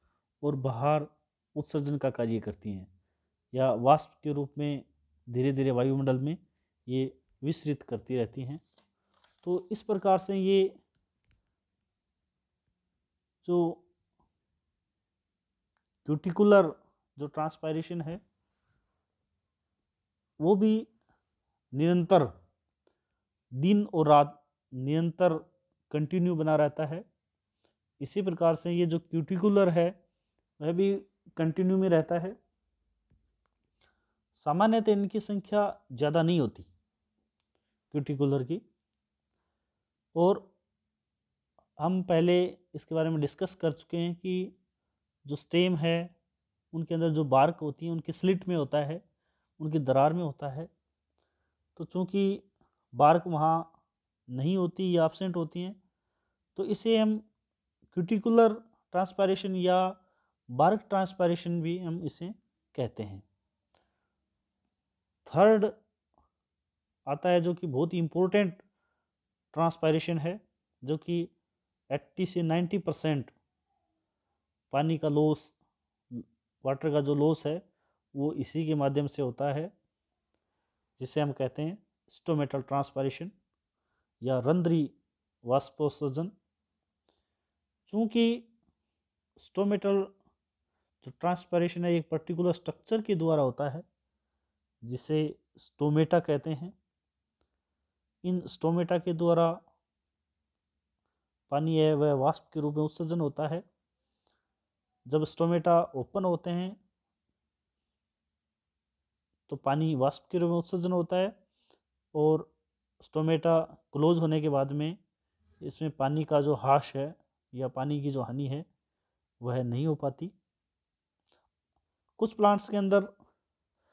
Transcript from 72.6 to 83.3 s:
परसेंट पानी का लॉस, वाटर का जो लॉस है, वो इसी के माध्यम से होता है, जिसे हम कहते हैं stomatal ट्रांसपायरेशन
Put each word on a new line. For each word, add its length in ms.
परसेंट 540
पानी 260
का 120
लॉस, 440
वाटर 260
का 100
जो 140
लॉस 320
है, 220
वो 180
इसी 320
के 100
माध्यम 320
से 140
होता 320
है, 240
जिसे 220
हम 100
कहते 300
हैं 240
stomatal 580
ट्रांसपायरेशन 640